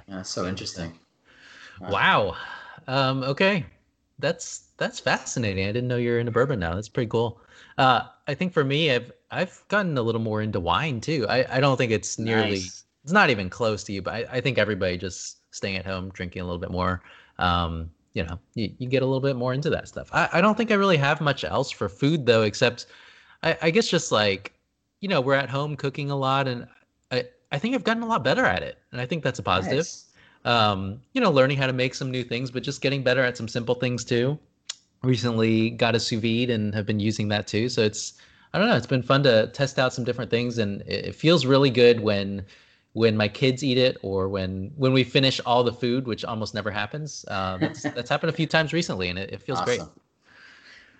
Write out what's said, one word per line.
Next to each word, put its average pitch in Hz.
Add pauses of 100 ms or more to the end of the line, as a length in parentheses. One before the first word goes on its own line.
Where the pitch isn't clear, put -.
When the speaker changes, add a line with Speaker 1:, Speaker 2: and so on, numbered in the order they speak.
Speaker 1:
Yeah, 92
that's 92
so 98
interesting. 92 (840)
Speaker 2:
Wow. 98 (520)
Um, 135
okay. 160 (540)
That's, - (100)
that's 190
fascinating. 110
I 104
didn't 123
know 123
you're 120
into 120
bourbon 127
now. 85
That's 107
pretty 120
cool. 120 (360)
Uh, 131 (260)
I 147
think 180
for 156
me, 143
I've, 120 (200)
I've 165
gotten 185
a 123
little 113
more 107
into 107
wine 107
too. 147
I, 123
I -
don't 135
think 123
it's -
nearly, 113
Speaker 3:
Nice. 92 (200)
Speaker 2:
it's 147
not 196
even 101
close 110
to 107
you, 98
but 87
I, 117
I 123
think 127
everybody 98
just - (180)
staying 98
at 92
home, 95
drinking 92
a 87
little 87
bit 85
more. 90 (380)
Um, 82 (240)
you 95
know, 85 (160)
you, 107
you 127
get 131
a 131
little 135
bit 139
more 127
into 147
that -
stuff. -
I, 165
I 165
don't 208
think 226
I 214
really 196
have 147
much 143
else 117
for -
food 139
though, 113
except 120 (540)
I, 160
I 160
guess 220
just, -
like, 104 (460)
you 196
know, 175
we're 135
at 135
home 143
cooking 143
a 143
lot, 135
and 120 (420)
I, - (260)
I 139
think 226
I've 262
gotten 226
a 226
lot 220
better 185
at 98
it, - (140)
and 127
I 123
think 160
that's -
a 101
positive. 95
Speaker 1:
Nice. - (400)
Speaker 2:
Um, 104 (120)
you 262
know, 208
learning 135
how 135
to 127
make 127
some 135
new 127
things, 123
but 123
just 139
getting 135
better 127
at 123
some 113
simple 120
things 123
too. 127 (680)
Recently 113
got 117
a 113
sous 110
vide 117
and 107
have 107
been 107
using 104
that 104
too. 110
So 123
it's, - (400)
I 156
don't 208
know, 233
it's 117
been 127
fun 139
to 117
test -
out 127
some 127
different 120
things, 120
and 101
it, 95
it -
feels 156
really 135
good 120
when, 98 (480)
when 110
my 107
kids 131
eat 127
it 127
or 98
when, 95
when 131
we 131
finish 135
all 123
the 117
food, 127
which 107
almost 110
never 104
happens. 107
Uh, 95
that's, -
Speaker 1:
<laughs> 147
Speaker 2:
that's 120
happened 151
a 151
few 160
times 160
recently, 117
and 87
it, 95
it 98
feels 90
great. 110
Speaker 1:
Awesome. 80 (1080)